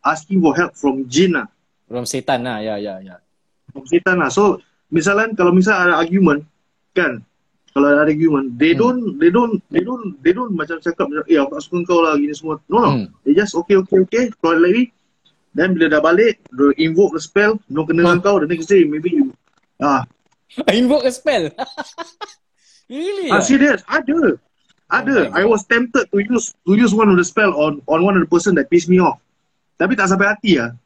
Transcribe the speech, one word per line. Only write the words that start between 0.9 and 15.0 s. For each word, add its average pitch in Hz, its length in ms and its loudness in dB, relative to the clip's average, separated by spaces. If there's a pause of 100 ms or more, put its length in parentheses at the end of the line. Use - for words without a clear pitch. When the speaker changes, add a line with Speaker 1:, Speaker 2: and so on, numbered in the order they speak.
Speaker 1:
jin 160 300 2
lah. 110 100 -4 (380)
Speaker 2:
From 123 240 -10
Satan 127 400 -4
lah, 107 160 -8
ya, 107 160 -6
ya, 101 180 -10
ya. 95 220 -20 (480)
Speaker 1:
From 135 160 -20
Satan 175 340 0
lah. 143 120 -2
So, 196 320 0 (260)
misalan, 202 480 -2
kalau 175 160 2
misal 185 240 2
ada 175 240 0
argument, 170 480 0 (480)
kan? 156 240 -2 (520)
Kalau 139 160 2
ada 147 160 4
argument, 151 500 0
they 156 220 2
Speaker 2:
Hmm. - 20 -4
Speaker 1:
don't, 247 220 0 (140)
they 160 180 2
don't, 233 220 0 (120)
they 160 140 -2
don't, 233 240 -8 (160)
they 147 100 0
don't 220 220 -4
macam 160 240 -6
cakap 165 320 -6
macam, 147 160 -8
"Eh, 160 160 2
aku 139 160 -4
tak 151 80 -12
suka 180 140 -8 (100)
kau 170 160 2
lah," 160 100 0
gini 147 220 -2
semua. 156 320 -10
No, 196 80 -2
no. 226 160 2
Speaker 2:
Hmm. 110 140 -4 (180)
Speaker 1:
They 139 80 2
just, 196 240 0
"Okay, 190 240 2
okay, 190 180 -2
okay," 220 260 0 (140)
politely. 180 540 2 (600)